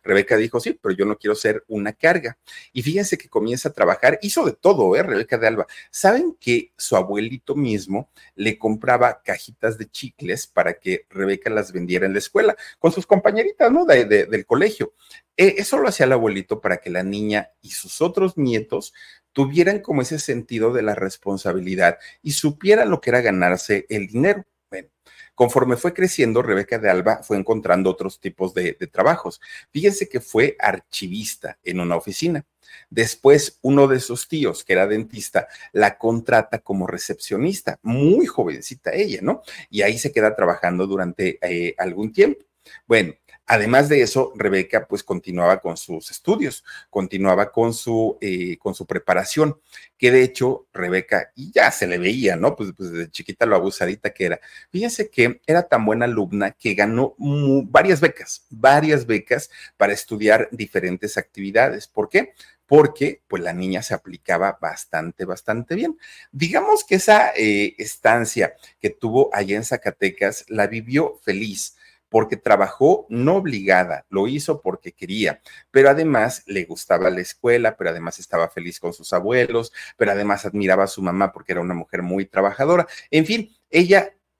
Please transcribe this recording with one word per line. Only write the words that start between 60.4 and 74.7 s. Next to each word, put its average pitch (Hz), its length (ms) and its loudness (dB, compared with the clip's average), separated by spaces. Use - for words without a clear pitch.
diferentes 98 640 -6
actividades. 110 720 -2
¿Por - 200 -4
qué? 214 260 -2
Porque, 147 600 4
pues, 87 160 -6
la 87 100 -6
niña 92 300 -4
se - 120 -6
aplicaba 90 680 -4
bastante, 82 640 -8
bastante 110 500 -8
bien. 320 240 -6
Digamos 339 540 0
que - 120 0
esa, 214 380 6
eh, 104 440 2
estancia 110 760 0
que 104 120 -2
tuvo 120 440 2
allá 101 220 -2
en 113 80 -4
Zacatecas 98 840 -4
la 104 220 -2
vivió 123 560 -4
feliz, 101 520 -6
porque 110 280 0
trabajó 107 720 2
no 131 280 2
obligada, 95 720 0
lo 98 180 -2
hizo 143 360 -4
porque 90 280 -8